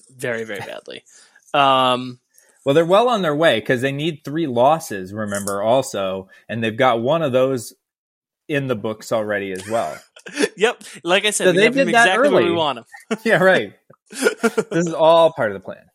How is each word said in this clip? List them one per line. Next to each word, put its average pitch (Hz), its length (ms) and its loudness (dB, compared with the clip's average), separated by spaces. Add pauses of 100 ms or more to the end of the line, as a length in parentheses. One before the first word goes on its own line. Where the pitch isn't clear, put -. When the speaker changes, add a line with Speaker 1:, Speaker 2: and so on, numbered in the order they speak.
Speaker 1:
very, 123 360 -8
very 107 160 -10
badly. - 420 -14 (500)
Um, 127 680 2 (440)
Speaker 2:
Well, 139 100 2
they're 165 120 4
well 214 240 4
on 220 100 0
their 156 160 0
way 147 240 4
'cause 123 220 -2
they 135 100 -2
need 151 320 -6
three 156 220 -4
losses, 120 640 0
remember, 101 500 -4
also, 98 640 -2 (200)
and 113 160 -6
they've 110 120 -4
got 123 260 2
one 151 200 0
of 139 100 -2
those 127 420 0 (760)
in 143 180 -4
the 127 80 0
books 110 380 -8
already 104 400 -4
as 95 160 -10
well. 101 280 -4 (300)
Speaker 1:
<laughs> - 300 -4
Yep. 226 260 -2 (220)
Like 185 200 0
I 214 60 0
said, - 140 -4
Speaker 2:
So 185 80 4
Speaker 1:
we 165 60 2
Speaker 2:
they 208 60 4
Speaker 1:
have 240 100 2
them 269 120 0
Speaker 2:
did - 80 -2
that 233 140 6
Speaker 1:
exactly 240 220 2
where 185 120 2
we 170 60 0
Speaker 2:
early. 170 80 0
Speaker 1:
want 143 220 -2
'em. 117 60 -20 (260)
Speaker 2:
<laughs> 220 140 -6
Yeah, 208 180 4
right. 160 300 2 (200)
Speaker 1:
<laughs> - 180 -20
Speaker 2:
This 220 760 -2
is 160 60 -8
all 160 400 6
part 117 200 -2
of - 20 -10
the 95 100 -14
plan. - 300 -18